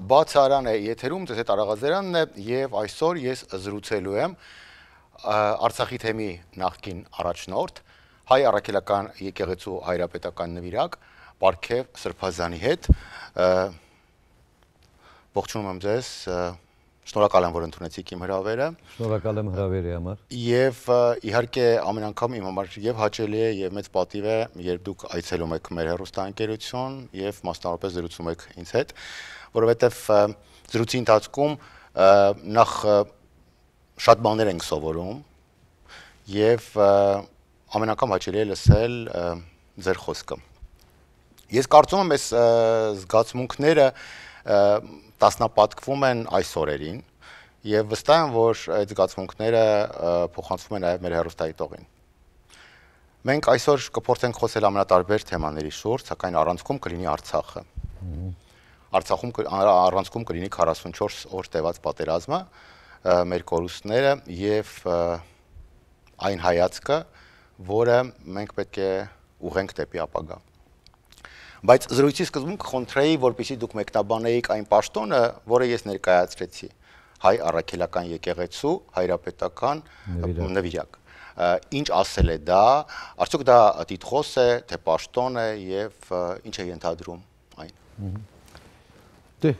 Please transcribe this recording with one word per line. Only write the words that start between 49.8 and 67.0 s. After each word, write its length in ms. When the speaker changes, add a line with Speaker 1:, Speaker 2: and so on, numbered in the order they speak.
Speaker 1:
փոխանցվում 440
են 80
նաև 200
մեր 120
հեռուստադիտողին։ 720
Մենք 220
այսօր 360
կփորձենք 400
խոսել 300
ամենատարբեր 600
թեմաների 460
շուրջ, 380
սակայն 260
առանցքում 480
կլինի 240
Արցախը։ 520
Speaker 2:
Մհմ։ 320
Speaker 1:
Արցախում 360
կ-, 120
առ-, 160
առանցքում 560
կլինի 240
քառասունչորս 640
օր 220
տևած 260
պատերազմը, 560
ա, 760
մեր 240
կորուստները 640
և, 360
ա, 140
այն 160
հայացքը, 540